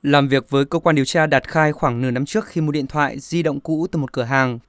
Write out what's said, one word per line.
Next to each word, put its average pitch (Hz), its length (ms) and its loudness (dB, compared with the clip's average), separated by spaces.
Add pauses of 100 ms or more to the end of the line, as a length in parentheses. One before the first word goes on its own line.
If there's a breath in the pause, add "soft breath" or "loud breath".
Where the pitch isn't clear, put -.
Làm 143 240 4
việc 131 220 0
với 139 160 2
cơ 165 140 -2
quan 160 160 4
điều 135 100 2
tra, 160 200 2
Đạt 143 220 0
khai 156 240 2
khoảng 123 300 -2
nửa 131 100 0
năm 127 140 -2
trước, 214 200 -4
khi - 160 -4
mua 151 100 0
điện 143 160 -4
thoại 147 320 -2
di 170 240 -4
động 143 160 -2
cũ 160 320 -4
từ 165 80 -2
một 131 140 -4
cửa 127 100 -2
hàng, 127 460 0